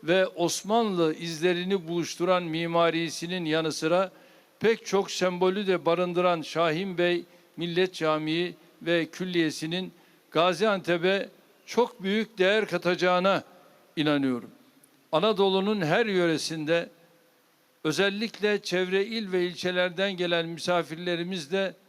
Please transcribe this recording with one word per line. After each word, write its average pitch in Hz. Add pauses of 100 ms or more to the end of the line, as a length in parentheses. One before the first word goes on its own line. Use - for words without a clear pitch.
ve 185
Osmanlı 180
izlerini 170
buluşturan 175
mimarisinin 170
yanı 156
sıra 175 (480)
pek 220
çok 190
sembolü 185
de 175
barındıran 175
Şahin 165
Bey 175 (340)
Millet 175
Camii 160 (260)
ve 165
Külliyesi'nin 170 (380)
Gaziantep'e 180 (360)
çok 240
büyük 202
değer 196
katacağına 180 (520)
inanıyorum. 139 (640)
Anadolu'nun 196
her 175
yöresinde 170 (960)
özellikle 202
çevre 185
il 220
ve 180
ilçelerden 180
gelen 170
misafirlerimiz 170
de 190 (120)